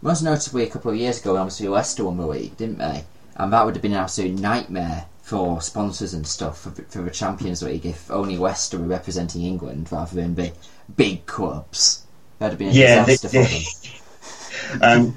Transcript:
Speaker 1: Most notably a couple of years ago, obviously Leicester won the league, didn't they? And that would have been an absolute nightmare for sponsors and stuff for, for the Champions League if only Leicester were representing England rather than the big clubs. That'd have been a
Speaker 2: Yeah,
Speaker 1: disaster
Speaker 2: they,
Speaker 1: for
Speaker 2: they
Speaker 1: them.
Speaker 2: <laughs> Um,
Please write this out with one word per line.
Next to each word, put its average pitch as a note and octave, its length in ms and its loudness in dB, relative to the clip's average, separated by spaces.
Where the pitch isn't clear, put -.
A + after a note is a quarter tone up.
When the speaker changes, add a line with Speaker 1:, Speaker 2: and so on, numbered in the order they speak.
Speaker 1:
Most D#3 200 0
notably D3 400 0
a A2 80 -2
couple - 220 -6
of G#2+ 40 -2
years A#2+ 240 -2
ago, F#2+ 160 0
obviously F#2+ 320 -4
Leicester - 360 0
won F2+ 120 -2
the F2 100 -4
league, C#2+ 300 -6
didn't A2+ 220 -6
they? - 260 -6
And G2 160 -2
that A2+ 120 6
would A2 100 -2
have - 80 -6
been G#2 100 0
an G2 60 0
absolute F#2+ 400 -2
nightmare F#2 680 -4
for F2+ 400 -2
sponsors G2+ 520 -4
and D#2 120 -6
stuff - 360 -6
for, G2 80 -12
for - 320 -12
the F2+ 80 -4
Champions F#2 520 -4
League E2 240 -6
if E2+ 240 -8
only G2 260 -2
Leicester F#2 420 -2
were E2+ 80 -4
representing F2 560 -4
England E2 480 -6
rather E2+ 240 -6
than E2+ 200 -2
the E2+ 180 -4
big G2 300 2
clubs. - 760 -2
That'd G#2+ 140 0
have - 60 -8
been G2 100 -2
a - 40 4
Speaker 2:
Yeah, A#2+ 340 10
Speaker 1:
disaster C3 220 4
Speaker 2:
they, B2+ 160 6
Speaker 1:
for B2 60 2
Speaker 2:
they - 80 -2
Speaker 1:
them. D#2+ 100 -6
Speaker 2:
<laughs> - 40 -20
Um, A#2+ 360 8